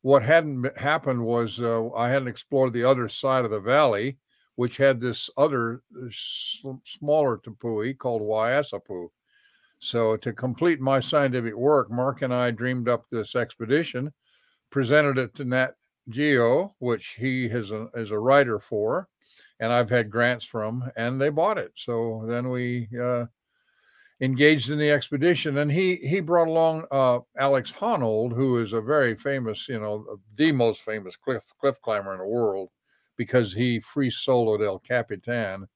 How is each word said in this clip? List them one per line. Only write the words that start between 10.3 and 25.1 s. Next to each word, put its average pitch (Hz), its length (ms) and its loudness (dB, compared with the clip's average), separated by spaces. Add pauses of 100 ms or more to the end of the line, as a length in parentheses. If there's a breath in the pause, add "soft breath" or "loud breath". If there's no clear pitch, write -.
complete 143 440 0
my 135 220 2
scientific 123 560 0
work, 135 340 2
Mark 127 300 -2
and 123 140 -2
I 123 160 2
dreamed 120 360 -4
up 120 220 0
this 110 260 -6
expedition, 127 800 -2 (560)
presented 139 480 2
it 127 200 -2
to 139 100 -8
Nat 127 300 0 (340)
Geo, 139 680 2
which 120 380 -4
he 127 280 -2
is 107 240 -4
a, 110 240 -8
is 110 160 -8
a 107 80 -2
writer 123 400 4
for, 117 500 -4 (500 soft breath)
and 113 140 -2
I've 120 160 2
had 117 220 2
grants 120 340 0
from, 117 540 -6
and 123 200 -2
they 143 120 2
bought 180 260 0
it. 120 200 -8
So 113 500 -4
then 120 240 -4
we, 123 400 -4 (120)
uh, 123 220 -2 (960 soft breath)
engaged 135 500 4
in 147 80 -2
the 147 120 2
expedition, 143 680 2